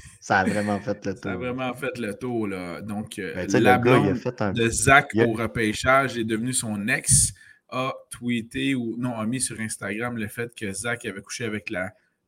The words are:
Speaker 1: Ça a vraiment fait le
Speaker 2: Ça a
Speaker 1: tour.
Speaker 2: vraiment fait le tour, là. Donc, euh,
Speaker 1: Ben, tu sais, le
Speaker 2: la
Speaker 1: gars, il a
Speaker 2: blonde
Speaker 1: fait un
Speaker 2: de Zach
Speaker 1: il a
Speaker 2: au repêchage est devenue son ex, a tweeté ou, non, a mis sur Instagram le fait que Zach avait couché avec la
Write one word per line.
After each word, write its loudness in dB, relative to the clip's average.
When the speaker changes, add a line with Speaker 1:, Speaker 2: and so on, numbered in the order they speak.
Speaker 1:
Ça 4
a 4
vraiment 0
fait -6
le -4
Speaker 2:
Ça -8
a -4
Speaker 1:
tour. -6
Speaker 2:
vraiment -4
fait -6
le -4
tour, -2
là. -6
Donc, -8
euh, -6
Speaker 1:
Ben, -4
tu -4
sais, 6
le 6
Speaker 2:
la 8
Speaker 1:
gars, 6
il 10
a 6
Speaker 2:
blonde 2
Speaker 1:
fait -4
un 0
Speaker 2:
de 2
Zach 6
Speaker 1:
il 4
a 6
Speaker 2:
au 0
repêchage 2
est -2
devenue -2
son -4
ex, 2
a -2
tweeté -2
ou, -4
non, -4
a -2
mis -2
sur -4
Instagram -6
le -4
fait -8
que -6
Zach -6
avait -8
couché -8
avec -6
la -4